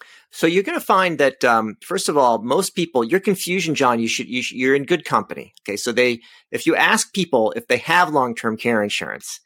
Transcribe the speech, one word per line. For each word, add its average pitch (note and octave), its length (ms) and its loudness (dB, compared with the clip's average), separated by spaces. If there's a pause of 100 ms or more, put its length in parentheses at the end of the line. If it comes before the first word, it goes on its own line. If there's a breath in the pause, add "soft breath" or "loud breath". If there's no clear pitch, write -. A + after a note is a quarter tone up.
(300 loud breath)
So - 180 0
you're F3 160 2
gonna D#4+ 180 -4
find F#3 360 2
that, C3+ 280 2
um, A2 360 2
first F#3 280 -4
of D#3 80 0
all, A#2+ 240 4
most C#3+ 340 -2
people, E3 260 -2
your C#3 200 0
confusion, F3+ 520 -2
John, B2 280 2
you A2+ 80 -2
should, - 180 -6
you B2 140 -4
sh-, - 100 -6
you're C3 240 2
in C#3 80 0
good D#3+ 220 -2
company. G2+ 480 -4 (100)
Okay. G2+ 140 -8
So A#2+ 160 -4
they, A#2+ 260 2 (320 soft breath)
if - 140 -6
you D#3+ 100 2
ask E3+ 380 0
people B2 420 0
if A#2 120 -10
they B2 100 0
have E3+ 320 2
long-term A#2+ 480 -2
care A2+ 260 0
insurance, - 640 -8